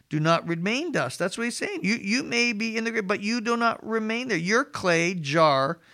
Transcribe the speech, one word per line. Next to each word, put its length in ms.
do 100
not 260
remain 460
dust." 260
That's 200
what 60
he's 120
saying. 260
You, 120
you 280
may 300
be 240
in 80
the 60
grave, 160
but 160
you 180
do 160
not 260
remain 460
there. 80
Your 300
clay 480
jar 640